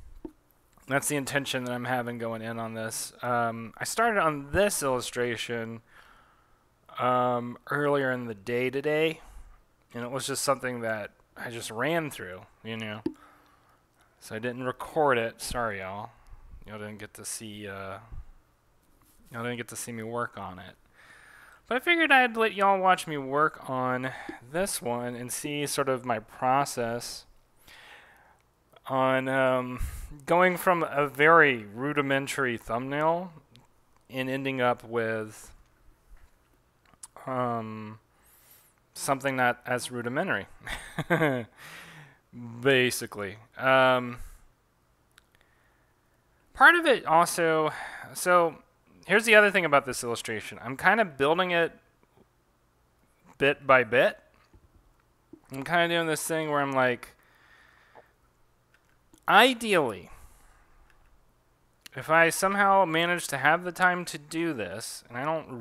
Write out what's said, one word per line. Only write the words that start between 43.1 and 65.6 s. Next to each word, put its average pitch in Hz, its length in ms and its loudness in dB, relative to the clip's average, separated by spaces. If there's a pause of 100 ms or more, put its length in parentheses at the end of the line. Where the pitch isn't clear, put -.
Um, 127 640 4 (2250)
part 320 220 8
of 339 100 2
it 254 200 4
also, 160 640 4 (420)
so 175 460 2 (460)
here's 220 200 2
the 220 100 6
other 208 160 8
thing 185 140 2
about 143 200 4
this 127 180 -6
illustration. 113 580 -6
I'm 123 140 -8
kinda 202 300 4
building 165 460 0
it 170 200 0 (1700)
bit 143 280 2
by 131 180 8
bit. 123 360 2 (1300)
I'm 135 120 -10
kinda 170 240 2
doing 170 200 0
this 151 200 -2
thing 160 220 -2
where 143 120 2
I'm 139 120 -2
like, 127 420 0 (2000)
ideally, 190 800 4 (1900)
if 131 140 -8
I 165 200 6
somehow 196 540 4
manage 170 440 0
to 139 100 -4
have 156 260 2
the 180 80 -6
time 180 340 0
to - 120 -10
do 160 360 -4
this, 104 540 -10
and 117 100 -12
I 127 60 -6
don't 156 240 -4 (140)